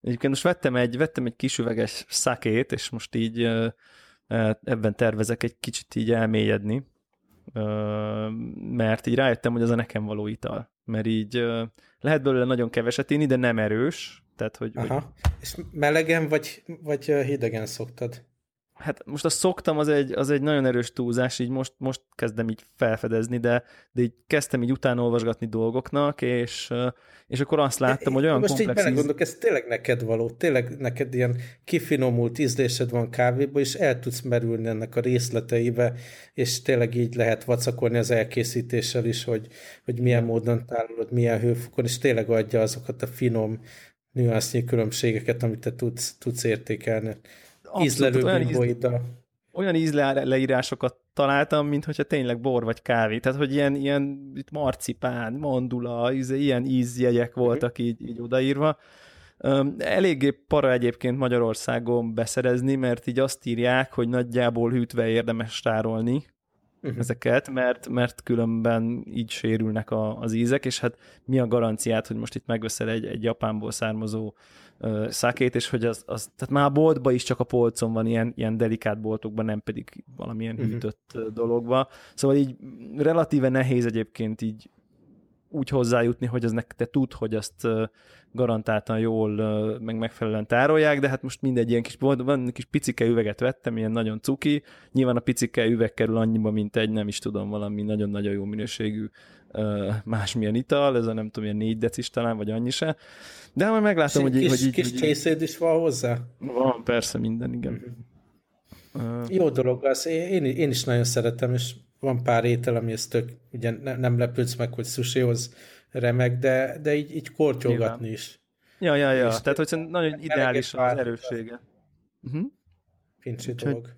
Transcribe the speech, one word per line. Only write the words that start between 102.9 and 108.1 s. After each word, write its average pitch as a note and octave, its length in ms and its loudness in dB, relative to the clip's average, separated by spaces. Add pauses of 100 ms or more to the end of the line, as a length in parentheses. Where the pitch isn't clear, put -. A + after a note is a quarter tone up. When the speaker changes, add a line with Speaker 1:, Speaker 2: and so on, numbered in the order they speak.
Speaker 1:
De F#3+ 160 2
majd A3 140 4
meglátom, D#3 420 4
Speaker 2:
Kis, C3 60 4
Speaker 1:
hogy, C3 100 4
Speaker 2:
kis, D#3 80 6
Speaker 1:
hogy C3 180 4
így, B2+ 60 2
Speaker 2:
kis C3 100 2
Speaker 1:
hogy B2 100 -2
így B2+ 60 -4
Speaker 2:
csészéd D3+ 420 2
is D#3 160 -4
van E3 220 4
hozzá? B2 380 0 (220)
Speaker 1:
Van, B2+ 440 0
persze, A#2+ 340 0
minden, A#2 360 -2
igen. B2 200 -4 (1200)